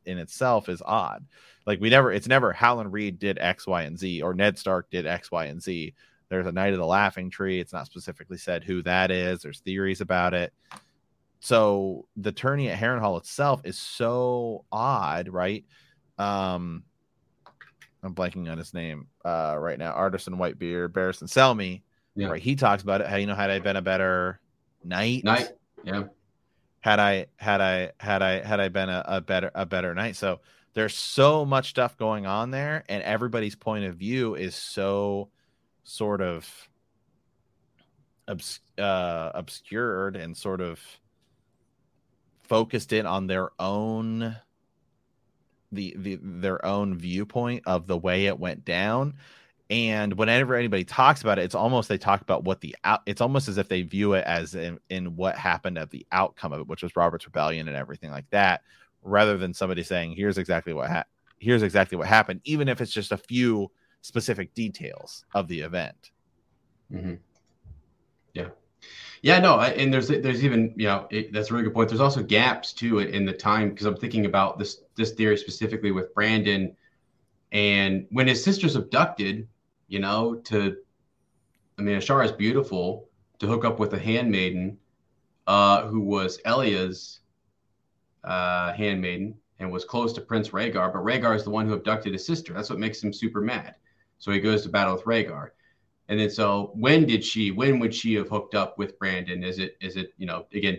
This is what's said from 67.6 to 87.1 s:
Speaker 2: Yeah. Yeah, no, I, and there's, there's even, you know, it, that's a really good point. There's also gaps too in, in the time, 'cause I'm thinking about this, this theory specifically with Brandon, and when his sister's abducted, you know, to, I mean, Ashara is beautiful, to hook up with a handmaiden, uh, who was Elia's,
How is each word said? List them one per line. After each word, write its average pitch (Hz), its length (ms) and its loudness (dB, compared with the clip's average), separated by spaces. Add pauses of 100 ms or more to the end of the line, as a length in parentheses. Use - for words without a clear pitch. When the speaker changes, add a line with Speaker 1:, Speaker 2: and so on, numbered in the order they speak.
Speaker 2:
Yeah. 90 140 -8 (760)
Yeah, 170 160 8
no, 180 160 8
I, 117 140 6
and 135 260 2
there's, 131 140 2
there's 135 360 2
even, 113 320 4
you 107 100 0
know, 98 240 2
it, 107 220 -4
that's 107 180 -2
a - 20 -4
really 117 120 2
good 107 100 -2
point. 113 160 4
There's 113 100 2
also 135 240 4
gaps 117 480 4
too 117 260 0
in, 101 120 0
in 98 140 0
the 95 80 0
time, 104 440 2
'cause 104 100 -2
I'm 104 100 0
thinking 110 300 0
about 98 320 2
this, - 240 -8 (140)
this 110 160 0
theory 107 240 4
specifically 104 560 -2
with 92 200 -4
Brandon, 101 640 2 (800)
and 101 580 2
when 127 160 4
his 123 160 4
sister's 180 320 2
abducted, 110 720 0 (420)
you 98 100 -6
know, 113 380 0
to, 101 400 0 (1000)
I 104 60 -6
mean, 101 160 2
Ashara 135 260 4
is 107 60 2
beautiful, 104 800 0 (320)
to 101 80 -2
hook 117 160 0
up 113 160 2
with 101 120 0
a 95 60 -2
handmaiden, 95 800 0 (720)
uh, 101 400 8
who 107 120 0
was 98 440 0
Elia's, 101 760 -2 (1000)